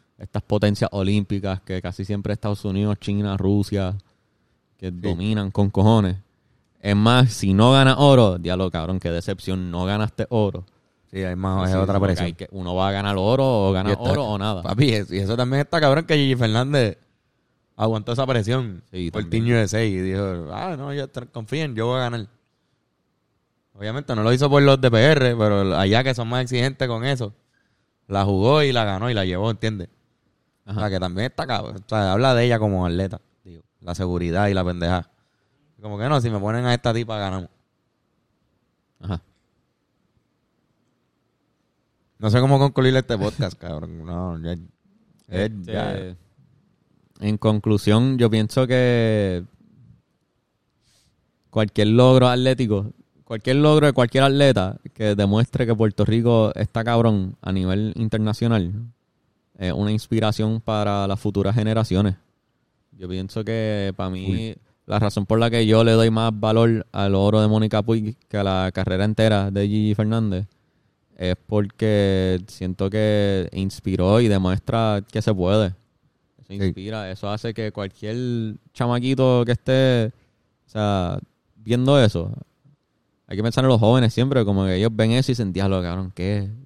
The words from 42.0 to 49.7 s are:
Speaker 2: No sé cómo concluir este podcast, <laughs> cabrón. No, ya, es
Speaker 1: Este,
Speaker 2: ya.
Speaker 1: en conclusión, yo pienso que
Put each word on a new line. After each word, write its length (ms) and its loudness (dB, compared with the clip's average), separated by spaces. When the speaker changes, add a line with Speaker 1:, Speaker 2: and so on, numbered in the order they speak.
Speaker 2:
No 120 0
sé 100 4
cómo 180 4
concluir 380 4
este 220 -2
podcast, 360 -4
<laughs> 40 -20
cabrón. 480 -12
No, 340 -6
ya, 120 -6
es 80 -8
Speaker 1:
Este, 440 -6
Speaker 2:
ya. 440 -8
Speaker 1:
en 160 0
conclusión, 800 2
yo 140 2
pienso 380 0
que 760 0